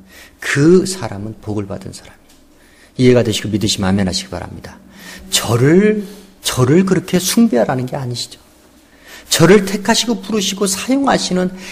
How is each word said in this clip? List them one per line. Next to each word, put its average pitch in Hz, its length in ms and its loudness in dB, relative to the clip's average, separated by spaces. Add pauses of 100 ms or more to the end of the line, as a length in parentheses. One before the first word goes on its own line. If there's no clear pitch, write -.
(400)
그 160 460 4
사람은 107 560 -8
복을 104 260 -6
받은 92 260 -12
사람이에요. - 260 -20 (800)
이해가 123 260 6
되시고 107 260 -4
믿으시면 95 400 0
아멘 98 200 2
하시기 - 200 -6
바랍니다. - 480 -12 (520)
저를, 180 760 2 (360)
저를 143 440 2
그렇게 185 320 0
숭배하라는 190 680 0
게 127 100 -8
아니시죠. 120 460 -10 (880)
저를 190 340 6
택하시고 220 580 -2
부르시고 202 460 -4
사용하시는 196 840 0 (220)